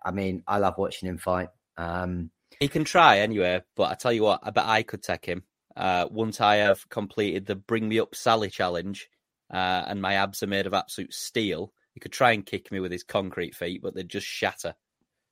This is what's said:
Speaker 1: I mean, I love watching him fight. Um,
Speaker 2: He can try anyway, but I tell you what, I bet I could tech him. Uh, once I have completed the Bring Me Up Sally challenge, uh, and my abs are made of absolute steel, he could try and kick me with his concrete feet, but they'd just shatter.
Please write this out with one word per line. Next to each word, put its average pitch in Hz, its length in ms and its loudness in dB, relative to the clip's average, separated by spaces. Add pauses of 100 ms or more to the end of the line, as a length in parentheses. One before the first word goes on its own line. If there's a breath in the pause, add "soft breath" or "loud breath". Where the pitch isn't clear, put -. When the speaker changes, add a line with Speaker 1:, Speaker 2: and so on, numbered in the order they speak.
Speaker 1:
I 92 80 -4
mean, 95 340 -2
I 101 120 0
love 95 200 2
watching 95 300 -4
him 87 100 -6
fight. 90 300 -2 (280)
Um, 87 540 -4 (300 soft breath)
Speaker 2:
He 139 80 2
can 156 160 -2
try 151 340 8
anyway, 98 440 2 (120)
but 98 160 2
I 92 60 -6
tell 123 160 0
you 110 100 2
what, 104 220 4
I 107 60 -6
bet 107 160 0
I 113 180 2
could - 180 -12
tech - 220 -4
him. 90 180 -6 (340)
Uh, 90 320 2
once 110 320 -4
I 104 160 6
have 104 320 2
completed 101 580 -2
the 101 100 -2
Bring 110 320 -2
Me 110 100 2
Up - 160 0
Sally 110 340 2
challenge, 92 600 -4 (440)
uh, 92 340 0
and 101 140 -6
my 98 140 0
abs 98 280 0
are 104 40 -2
made 98 200 0
of 92 60 -4
absolute 95 400 -4
steel, 95 600 -4 (200)
he - 80 -20
could - 120 -14
try 123 180 4
and 104 160 0
kick - 240 -10
me 98 80 -4
with 92 140 -4
his 90 100 -6
concrete 92 540 -4
feet, 90 260 -6
but 95 100 -6
they'd 90 160 -10
just 98 180 -8
shatter. - 500 -6 (560)